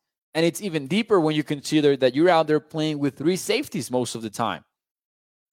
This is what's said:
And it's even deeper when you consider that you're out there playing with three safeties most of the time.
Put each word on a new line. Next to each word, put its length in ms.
And 80
it's 180
even 260
deeper 320
when 160
you 80
consider 540
that 160
you're 140
out 180
there 120
playing 400
with 180
three 200
safeties 540
most 240
of 80
the 80
time. 340